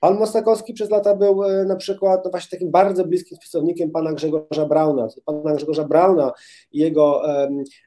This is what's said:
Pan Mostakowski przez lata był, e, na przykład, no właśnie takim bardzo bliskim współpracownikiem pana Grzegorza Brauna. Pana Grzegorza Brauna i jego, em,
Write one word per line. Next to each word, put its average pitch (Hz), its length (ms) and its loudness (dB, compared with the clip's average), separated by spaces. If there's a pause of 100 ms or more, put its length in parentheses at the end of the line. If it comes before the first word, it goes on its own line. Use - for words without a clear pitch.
Pan 190 180 4
Mostakowski 220 560 0
przez 208 160 -6
lata 202 260 2
był, 196 280 2
e, 196 200 0
na 190 120 -2
przykład, 190 480 -2
no 185 60 -6
właśnie 175 200 -8
takim 175 200 -6
bardzo 185 340 2
bliskim 170 340 -4
współpracownikiem 170 520 -4
pana 160 220 -4
Grzegorza 156 540 -4
Brauna. 151 420 2 (160)
Pana 151 300 -4
Grzegorza 147 300 -2
Brauna 151 480 4 (400)
i 147 60 -6
jego, 147 640 2
em, 139 220 -4 (220)